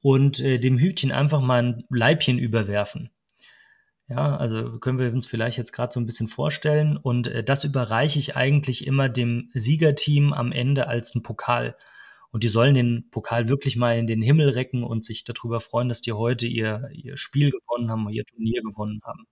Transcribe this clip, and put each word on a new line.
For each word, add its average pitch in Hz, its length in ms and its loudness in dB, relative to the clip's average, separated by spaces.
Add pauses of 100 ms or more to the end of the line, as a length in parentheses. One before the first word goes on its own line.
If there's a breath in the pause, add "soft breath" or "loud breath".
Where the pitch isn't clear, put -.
und, 135 400 4
äh, 135 180 2
dem 127 200 4
Hütchen 147 320 2
einfach 143 300 2
mal 123 220 4
ein 120 260 -2
Leibchen 127 500 2
überwerfen. 107 720 -2 (960 soft breath)
Ja, 139 280 0
also 113 420 -4
können 127 200 -2
wir 127 140 0
uns 123 140 -2
vielleicht 113 320 -2
jetzt 120 140 -8
grad 117 200 -4
so 123 80 -4
ein 117 60 -2
bisschen 117 220 -4
vorstellen. 151 680 0
Und, 120 320 0
äh, 117 140 -6
das 135 220 0
überreiche 131 540 0
ich - 180 -4
eigentlich 139 500 0
immer 135 220 2
dem 120 460 -2
Siegerteam 143 760 2
am 123 200 -2
Ende 131 360 0
als 120 260 -4
einen 117 80 -2
Pokal. 117 540 -4 (540 loud breath)
Und 110 140 -4
die 117 40 2
sollen 117 260 6
den 120 360 2
Pokal 117 380 -2
wirklich 135 280 -2
mal 120 220 2
in 117 80 0
den 110 160 0
Himmel 143 280 6
recken 123 340 -2
und 113 200 -4
sich - 200 -12
darüber 117 360 -6
freuen, 120 280 -2
dass 120 120 -4
die 117 120 -6
heute 117 340 -2
ihr, 110 460 -4
ihr - 240 -14
Spiel 143 340 2
gewonnen 120 400 -4
haben, 110 200 -2
ihr 110 140 -6
Turnier 113 380 -4
gewonnen 107 420 -8
haben. 110 280 -16